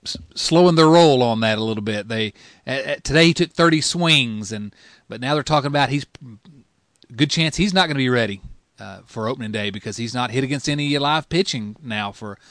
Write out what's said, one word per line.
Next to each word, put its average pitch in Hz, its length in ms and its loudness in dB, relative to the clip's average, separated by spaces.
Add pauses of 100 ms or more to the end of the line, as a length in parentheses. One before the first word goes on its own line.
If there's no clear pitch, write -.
s-, - 120 -10 (200)
slowing 170 400 4
their 160 120 8
roll 156 340 8
on 113 180 2
that 110 180 2
a 110 60 -4
little 110 180 -4
bit. 104 240 -4
They, 110 260 -4 (320)
at, 131 200 -6
at, 143 200 -6
today 160 220 4
he 170 80 4
took 170 180 0
thirty 165 280 2
swings, 127 720 0
and, 104 200 -10 (360)
but 113 120 -12
now 135 140 -2
they're 151 80 -2
talking 143 260 0
about 143 200 0
he's 139 180 -4 (1120)
good 139 140 0
chance 160 260 -2
he's 185 180 0
not 185 140 2
gonna 143 100 -4
be 131 100 0
ready, 110 320 0 (380)
uh, 98 280 -16
for 110 220 -6
opening 123 220 -6
day 104 200 -4
because 104 260 -10
he's 113 180 -8
not 123 160 -4
hit 131 140 -2
against 135 240 -4
any 147 280 -2
live 143 320 -2
pitching 123 540 -4
now 107 300 -6
for, 104 260 -14 (120)